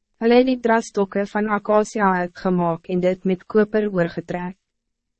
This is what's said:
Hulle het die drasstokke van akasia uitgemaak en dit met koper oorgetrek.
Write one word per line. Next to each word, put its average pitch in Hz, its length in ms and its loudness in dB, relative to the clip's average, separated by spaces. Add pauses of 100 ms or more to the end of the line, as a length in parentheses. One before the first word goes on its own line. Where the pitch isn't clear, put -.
(200)
Hulle 233 160 4
het 254 100 6
die 254 140 -2
drasstokke 208 640 -2
van 208 240 -4
akasia 208 720 0
uitgemaak 175 680 -2
en 185 100 -2
dit 185 260 -2
met 185 200 -2
koper 214 480 0
oorgetrek. 175 640 -6 (640)